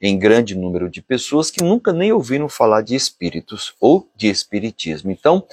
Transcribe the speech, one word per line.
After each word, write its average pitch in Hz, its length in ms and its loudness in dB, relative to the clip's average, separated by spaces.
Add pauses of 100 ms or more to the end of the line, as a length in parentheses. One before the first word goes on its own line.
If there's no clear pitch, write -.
em 98 160 0
grande 107 380 4
número 90 340 -4
de 90 120 -14
pessoas 147 500 -2
que - 100 -6
nunca 202 300 0
nem 185 220 0
ouviram 143 340 -2
falar 110 340 2
de 113 140 -4
espíritos - 840 -8
ou 180 380 4
de 107 140 0
espiritismo. 95 840 -6
Então, 165 420 2